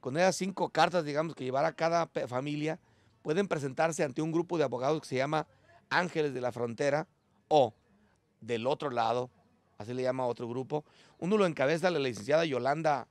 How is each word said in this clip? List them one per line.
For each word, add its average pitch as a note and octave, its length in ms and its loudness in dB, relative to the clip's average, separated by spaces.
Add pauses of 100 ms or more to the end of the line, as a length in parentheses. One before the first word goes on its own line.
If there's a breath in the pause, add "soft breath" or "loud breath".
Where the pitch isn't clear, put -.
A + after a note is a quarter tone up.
con C3 160 -6
esas F3+ 200 4
cinco F#3 320 -2
cartas, E3+ 360 2
digamos, D3 300 -2
que C3 100 -8
llevará C#3 280 0
cada E3 340 0
pe-, C#3 220 -6
familia, D3 500 -4 (440 soft breath)
pueden F3+ 260 0
presentarse D#3+ 560 0
ante C#3 160 -4
un D#3+ 120 0
grupo E3+ 260 0
de D3+ 60 4
abogados C3 360 0
que - 80 -16
se C3 80 -4
llama D3+ 300 0 (440 soft breath)
Ángeles D3+ 440 0
de B2+ 60 -4
la B2 120 -2
Frontera C3+ 560 -2 (400)
o C3+ 260 4 (680 soft breath)
Del A2+ 260 -4
Otro C#3+ 240 -2
Lado, A#2+ 400 0 (480)
así A2 160 -8
le B2+ 80 -4
llama B2+ 240 -2
otro A#2+ 200 -4
grupo. B2+ 380 -6 (340 soft breath)
Uno G3+ 200 0
lo G3 80 4
encabeza D#3+ 440 2
la E3 80 0
licenciada C3 460 0
Yolanda C#3 680 0